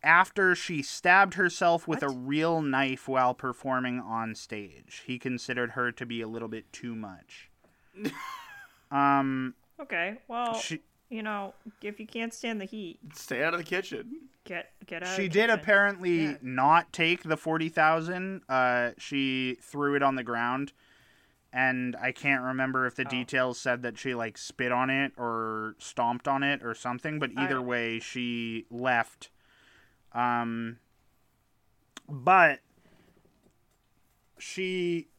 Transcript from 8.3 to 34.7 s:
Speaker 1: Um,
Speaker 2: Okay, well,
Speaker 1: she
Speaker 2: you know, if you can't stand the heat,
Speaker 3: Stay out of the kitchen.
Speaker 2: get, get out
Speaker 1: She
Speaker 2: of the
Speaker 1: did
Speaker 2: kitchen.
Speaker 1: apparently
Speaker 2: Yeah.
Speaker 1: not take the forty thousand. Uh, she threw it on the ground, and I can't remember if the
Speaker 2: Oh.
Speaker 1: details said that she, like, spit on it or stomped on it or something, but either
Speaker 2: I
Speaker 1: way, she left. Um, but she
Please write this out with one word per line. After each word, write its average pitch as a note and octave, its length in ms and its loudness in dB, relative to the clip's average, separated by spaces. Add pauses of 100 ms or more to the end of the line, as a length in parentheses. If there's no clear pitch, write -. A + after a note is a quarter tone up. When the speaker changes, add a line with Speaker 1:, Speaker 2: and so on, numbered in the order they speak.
Speaker 1:
Um, C#3 600 2 (260)
Speaker 2:
Okay, G#3 380 -4 (100)
well, A#3 280 -4
Speaker 1:
she E3 260 -8 (280)
Speaker 2:
you A3 140 -8
know, G3+ 300 -6 (280)
if G#3 180 -10
you G#3+ 80 -12
can't A3+ 260 -8
stand A3+ 280 -6
the F#3+ 40 -6
heat, G3 340 -12 (140)
Speaker 3:
Stay C3 300 -4
out E3 100 2
of F3 60 -2
the E3 40 -6
kitchen. G#3+ 580 -6 (240)
Speaker 2:
get, - 260 -10 (140)
get E3+ 180 -10
out F#3 120 -4
Speaker 1:
She G3 100 0
Speaker 2:
of E3 80 -4
the G3 60 6
Speaker 1:
did A3+ 100 6
Speaker 2:
kitchen. G#3+ 100 4
Speaker 1:
apparently G3 640 4
Speaker 2:
Yeah. D3 160 -4
Speaker 1:
not C3+ 520 4
take E3+ 300 2
the D#3 140 0
forty D#3+ 320 -2
thousand. E3+ 800 2
Uh, B2 480 4
she C3 640 -2
threw C#3+ 340 -2
it C#3 80 2
on C3+ 120 4
the B2+ 80 -6
ground, A#2+ 500 -2 (800)
and B2+ 420 2
I B2+ 160 -2
can't C3+ 320 0
remember C3 420 0
if B2 100 -4
the C3 100 -2
Speaker 2:
Oh. C#3 40 -8
Speaker 1:
details B2+ 500 0
said B2 240 -2
that A#2 140 -6
she, C3 180 -4
like, A2+ 220 -6
spit - 340 -4
on B2+ 180 2
it C3+ 280 0
or A2 640 -4
stomped A#2+ 480 -2
on C#3 160 2
it C#3 200 0
or A#2 120 -4
something, C#3 440 -6
but C3 180 -2
either C#3+ 200 0
Speaker 2:
I B2+ 40 -2
Speaker 1:
way, A#2 380 -2
she A#2 680 -4
left. A#2+ 600 0 (840)
Um, A#2 680 -2 (1300)
but D3+ 520 6 (1800)
she F3+ 720 -4 (120)